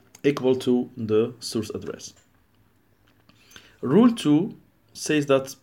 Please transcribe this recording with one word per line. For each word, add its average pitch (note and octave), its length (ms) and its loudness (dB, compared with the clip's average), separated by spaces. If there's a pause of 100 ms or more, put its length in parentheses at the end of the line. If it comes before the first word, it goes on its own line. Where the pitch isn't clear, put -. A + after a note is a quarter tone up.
(240)
equal C3 340 0
to B2 400 -2
the A2+ 420 -2
source - 300 -8
address. - 440 -12 (1700)
Rule A3+ 340 4
two D#3 440 0 (340)
says D3 360 -2
that C3+ 360 0